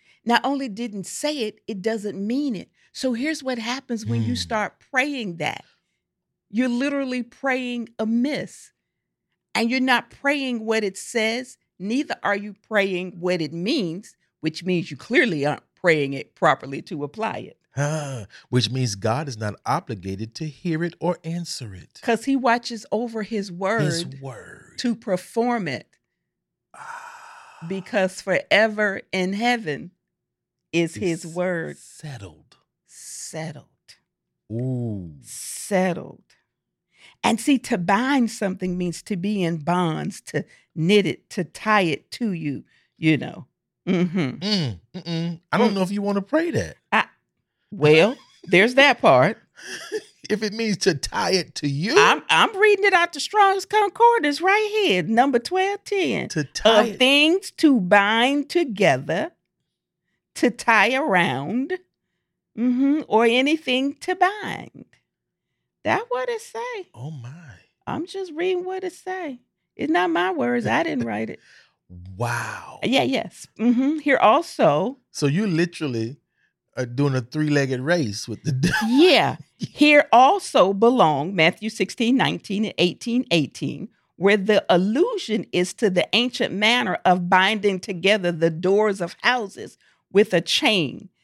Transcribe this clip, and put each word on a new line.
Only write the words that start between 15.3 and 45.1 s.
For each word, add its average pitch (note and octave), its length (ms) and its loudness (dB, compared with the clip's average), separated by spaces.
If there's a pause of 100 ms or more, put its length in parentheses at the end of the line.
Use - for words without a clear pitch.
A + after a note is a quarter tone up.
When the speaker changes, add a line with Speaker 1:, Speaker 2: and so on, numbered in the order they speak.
Speaker 1:
aren't D3 180 -4 (120)
praying D3+ 380 2
it - 220 -12
properly C#3 480 0
to D3 200 -10
apply D3 340 -8
it. - 200 -16 (220)
Speaker 2:
Ah, C#3+ 460 -4 (240)
which A#2+ 220 2
means B2 240 -2
God A2+ 320 -2
is A#2+ 100 -10
not G#2+ 160 -4 (120)
obligated A2 680 -4
to D#3 120 -8
hear D#3+ 360 -4
it E3+ 160 -6
or F3 240 -4
answer D#3+ 520 -10
it. - 260 -20
Speaker 1:
'Cause A3+ 240 0
he C4+ 100 2
watches A#3 560 -2
over A3+ 300 -4
his G3+ 300 -6
word F#3+ 320 -2
Speaker 2:
His E3 220 -2 (140)
word. - 600 -16
Speaker 1:
to A#3+ 160 -2
perform A3+ 720 -4
it. B2+ 200 -8 (840)
Speaker 2:
Ah. - 920 -20
Speaker 1:
Because F#3+ 540 -4
forever G#3 800 0 (100)
in F#3 220 -2
heaven G3+ 580 -4 (840)
is E3 240 0
Speaker 2:
It's E3+ 260 -4
Speaker 1:
his E3+ 120 -12
word. E3+ 420 -4
Speaker 2:
settled. G2+ 800 -18 (300)
Speaker 1:
Settled. - 800 -12 (840)
Speaker 2:
Ooh. A2+ 720 -4
Speaker 1:
Settled. - 1000 -6 (1000)
And A3 160 0
see, C#4 200 2
to - 180 -2
bind A3+ 540 0
something F#3 460 -4
means F3+ 260 -4
to G#3+ 140 -6
be G3 260 -2
in E3+ 140 0
bonds, D#3+ 640 -2
to - 240 -6 (300)
knit F#3 300 4
it, - 260 -6
to F#3 120 -4
tie G#3+ 380 0
it E3 300 -2
to A3+ 200 -4
you, D#3+ 320 -6 (340)
you D#3 200 2
know. - 300 -10 (400)
Mm-hmm. F3+ 320 0 (200)
Speaker 2:
Mm, D#3+ 400 -2 (160)
mm-mm. E3+ 460 -6 (100)